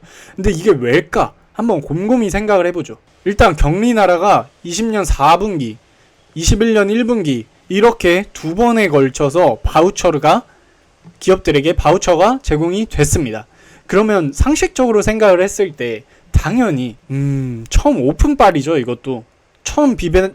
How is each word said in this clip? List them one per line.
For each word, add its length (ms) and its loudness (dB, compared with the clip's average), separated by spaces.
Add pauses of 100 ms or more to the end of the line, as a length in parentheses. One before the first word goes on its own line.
(340)
근데 160 -2
이게 200 0
왜일까? 640 0 (180)
한번 280 -2
곰곰이 500 -2
생각을 360 0
해보죠. 320 -8 (260)
일단 300 2
격리나라가 920 2 (160)
이십 220 -6
년 180 -2
사 320 2
분기, 400 -4 (580)
이십일 400 0
년 160 2
일 140 0
분기 420 -2 (220)
이렇게 640 0
두 240 -8
번에 320 2
걸쳐서 760 2
바우처가, 840 0 (760)
기업들에게 540 0
바우처가 680 2
제공이 440 -2
됐습니다. 600 -2 (400)
그러면 460 0
상식적으로 720 0
생각을 380 2
했을 320 -2
때 300 -8 (300)
당연히, 640 -2 (160)
음, 580 -4
처음 300 2
오픈빨이죠. 800 2
이것도 440 -6 (400)
처음 320 0
비대-, 400 0